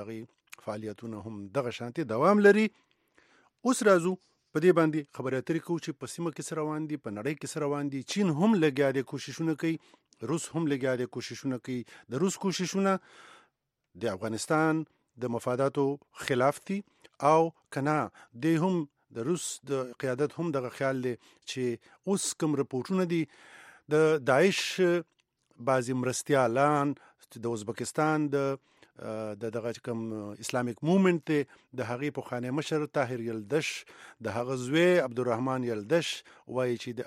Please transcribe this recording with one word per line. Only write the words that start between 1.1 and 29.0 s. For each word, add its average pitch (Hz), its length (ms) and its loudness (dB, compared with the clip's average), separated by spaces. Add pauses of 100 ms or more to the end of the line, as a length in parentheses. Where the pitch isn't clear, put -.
هم 101 200 -10 (120)
دغه 120 120 -4
شانتي 120 440 -8
دوام 190 320 6
لري. 208 200 8 (1000)
اوس 247 180 2
راځو 185 300 6 (400)
په 151 80 -4
دې 180 180 8
باندې 156 220 4 (160)
خبرې 131 220 -2
اترې 160 280 -2
کوو 170 180 -4
چې - 60 -6 (100)
په 131 140 -8
سیمه 170 160 -4
کې 156 180 -10
څه - 40 -10 (100)
روان 151 240 -4
دي، 151 100 -4
په 131 140 -10
نړۍ 107 280 -4
کې - 140 -10
څه - 140 -8
روان 143 220 -2
دي. 135 140 -6
چین 196 260 0 (100)
هم 202 160 6
لګیا 143 400 4
دی 135 80 0 (100)
کوششونه 151 420 -4
کوي، 165 240 -2 (540)
روس 165 220 -4
هم 165 120 0
لګیا 135 320 0
دی 123 80 -2
کوششونه 123 520 -6
کوي. 123 220 -8 (300)
د 113 40 -6 (100)
روس 190 180 0
کوششونه 190 560 0 (1040)
د - 20 -2 (120)
افغانستان 156 680 0 (380)
د 123 120 -4
مفاداتو 131 520 0 (400)
خلاف 131 420 2
دي 196 100 -4 (520)
او 160 100 6 (300)
که 143 100 -4
نه، 143 300 0 (320)
دی 160 200 4
هم، 175 260 0 (260)
د 117 40 -8
روس 131 260 -4 (260)
د 131 220 -4 (100)
قیادت 135 360 0
هم 165 120 -2
دغه 135 180 -2
خیال 135 340 -2
دی 123 120 -2 (360)
چې 131 100 -6 (440)
اوس 190 200 0 (100)
کوم 156 220 0
رپورټونه 139 560 -2
دي، 165 100 2 (680)
د 156 280 4 (120)
داعش 170 500 4 (760)
بعضې 127 340 0 (100)
مرستیالان، 139 920 2 (420)
د 117 100 -8
ازبکستان 123 800 -2
د، 139 300 -2 (400)
آه، 110 360 -8